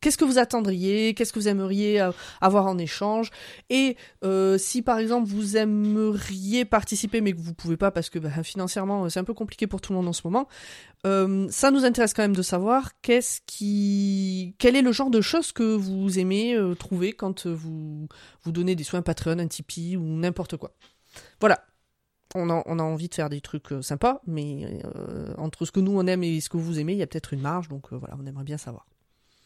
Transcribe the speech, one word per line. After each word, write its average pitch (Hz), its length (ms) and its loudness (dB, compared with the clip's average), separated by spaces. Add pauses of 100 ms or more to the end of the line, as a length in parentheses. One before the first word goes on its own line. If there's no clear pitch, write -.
Qu'est-ce 294 160 2
que - 60 4
vous 262 140 4
attendriez ? 214 760 2
Qu'est-ce 220 200 -2
que 220 60 -2
vous 208 100 2
aimeriez, 202 500 2
euh, 185 120 4 (280)
avoir 190 280 6
en 185 100 0
échange ? 208 540 -2 (380)
Et, 262 280 2 (260)
euh, 190 340 4
si 233 240 -2
par 233 160 2
exemple 226 300 0
vous 202 300 -2
aimeriez 214 1080 0
participer 214 560 0
mais 202 140 2
que 165 80 -6
vous 165 120 -8
pouvez 165 220 -2
pas 196 160 2
parce 170 180 -4
que, - 80 -8
bah, 156 120 -4 (140)
financièrement, 190 640 -4
euh, 170 40 -2
c'est 175 100 -4
un 185 60 -4
peu 233 80 -6
compliqué 214 340 -4
pour 196 140 -6
tout - 100 -8
le 190 60 0
monde 180 100 0
en 175 60 -2
ce - 100 -6
moment, 226 240 0 (580)
euh, 196 440 2
ça 269 200 4
nous 269 140 6
intéresse 233 300 4
quand - 80 0
même 202 140 4
de 185 60 0
savoir 220 500 0 (100)
qu'est-ce 247 440 2
qui, 196 1120 0
quel 254 200 8
est 277 40 6
le 247 120 6
genre 269 160 0
de 226 100 6
choses 311 320 2
que - 120 0 (120)
vous 190 420 0
aimez, 202 380 2
euh, 190 200 2
trouver 180 360 -2
quand, 190 340 -6
euh, 175 80 -2
vous, 156 540 -8 (360)
vous 165 100 -6
donnez 180 220 2
des 151 100 -6
soins 180 160 -2
Patreon, 165 380 0
un 170 80 -2
Tipeee 170 500 -6
ou 170 80 -2
n'importe 165 500 -2
quoi. - 160 -12 (680)
Voilà. 208 240 6 (680)
On 170 140 0
a, 165 180 0
on 165 120 -2
a 160 40 0
envie 160 260 -4
de - 60 -12
faire 156 140 -2
des 143 120 -8
trucs, - 320 -10
euh, 135 80 -6
sympas, 233 460 0
mais, 147 540 -6 (140)
euh, - 420 -10
entre 160 280 -6
ce - 60 -10
que 190 100 2
nous 190 180 2
on 180 80 2
aime 185 160 0
et 165 160 0
ce 151 80 -8
que - 100 -8
vous 165 220 -2
aimez, 156 140 -2
il 202 60 -2
y 185 40 0
a - 40 -4
peut-être - 260 -8
une 135 80 -6
marge, 160 260 -4
donc, 139 240 -14
euh, 123 60 -10
voilà, - 240 -12
on 135 40 -12
aimerait 135 200 -10
bien 147 120 -8
savoir. 120 280 -14 (600)